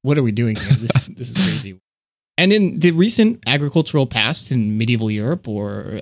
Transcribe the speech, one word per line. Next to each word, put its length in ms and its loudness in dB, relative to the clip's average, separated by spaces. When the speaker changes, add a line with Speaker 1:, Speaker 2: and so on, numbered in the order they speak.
Speaker 1:
What 160 0
are 40 2
we 100 0
doing 240 0
here? 200 2
This, 300 -2
Speaker 2:
<laughs> 20 -16
Speaker 1:
this 220 -12
is 60 -10
crazy. 440 -4
And 160 4
in 260 2
the 140 4
recent 540 2
agricultural 600 0
past 460 -2
in 260 0
medieval 320 0
Europe 380 -4
or 540 -8